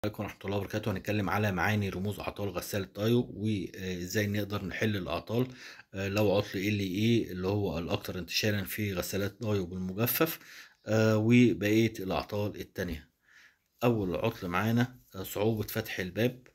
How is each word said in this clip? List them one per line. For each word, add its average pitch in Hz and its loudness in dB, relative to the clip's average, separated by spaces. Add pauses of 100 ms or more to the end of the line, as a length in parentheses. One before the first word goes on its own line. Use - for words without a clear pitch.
عليكم 107 -4
ورحمة - -10
الله 101 -2
وبركاته. 104 -4
هنتكلم 98 -2
على 104 2
معاني 98 2
رموز 95 -4
أعطال 101 -6
غسالة 92 -4 (100)
دايو 120 2
وإزاي 95 -2
نقدر 101 -4
نحل 107 -2
الأعطال، 92 -2 (460)
آه، 98 -4
لو 101 4
عطل 101 0
ال 101 0
إي 101 2
اللي 92 -4
هو 95 0
الأكثر 90 -4
انتشارا 104 -2
في 101 -4
غسالات 98 -2
دايو 104 0
بالمجفف، 92 0 (460)
آه، 110 6
وبقية 110 6
الأعطال 95 -4
التانية. 87 -6 (720)
أول 104 2
عطل 107 -2
معانا، 110 2 (160)
آه، 95 -8
صعوبة 104 0
فتح - -6
الباب 104 -2